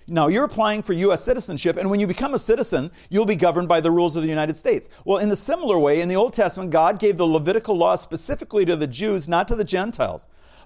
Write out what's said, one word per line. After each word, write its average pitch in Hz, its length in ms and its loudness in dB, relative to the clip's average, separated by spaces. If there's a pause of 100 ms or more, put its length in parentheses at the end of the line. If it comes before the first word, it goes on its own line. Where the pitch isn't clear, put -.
Now, 160 220 2
you're 220 160 2
applying 214 380 -2
for 190 120 -2
U 185 180 2
S 160 100 0
citizenship, 220 540 -2
and 190 140 -2
when 202 100 2
you 208 60 0
become 254 260 -4
a 233 60 0
citizen, 180 540 -2 (180)
you'll 208 160 2
be 208 100 2
governed 170 320 2
by 165 140 4
the 165 80 2
rules 170 260 2
of 160 60 -4
the 160 60 -2
United 156 280 -2
States. - 320 -2 (160)
Well, 196 140 0
in 208 100 0
the 196 80 0
similar 269 420 0
way, 147 220 4
in 175 80 -2
the 185 80 0
Old 240 160 2
Testament, 190 380 -2
God 165 280 2
gave 202 200 2
the 175 80 2
Levitical 175 500 0
law 175 200 2
specifically 208 680 -4
to 170 120 0
the 151 100 -2
Jews, 165 420 -4
not 170 200 0
to 233 80 2
the 214 80 -2
Gentiles. 180 640 -4 (400)